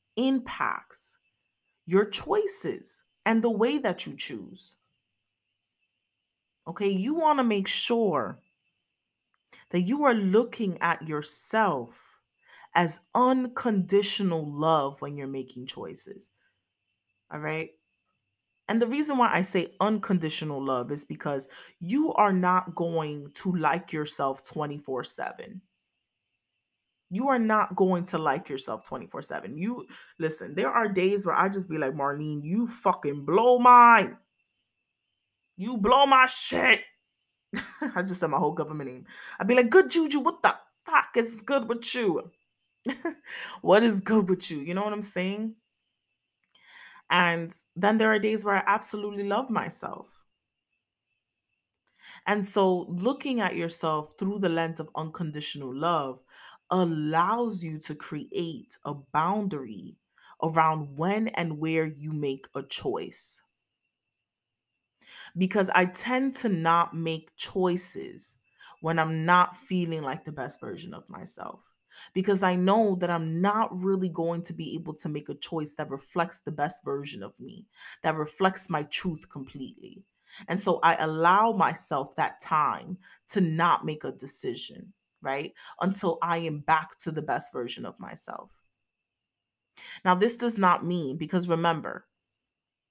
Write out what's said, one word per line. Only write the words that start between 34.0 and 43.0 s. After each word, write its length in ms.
you 220
blow 260
my 220
shit." 540
<laughs> 0
I 220
just 140
said 120
my 80
whole 160
government 380
name. 160
I'd 80
be 60
like, 160
"Good 180
Juju, 320
what 220
the 120
fuck 320
is 240
good 300
with 240
you?" 360
<laughs> 80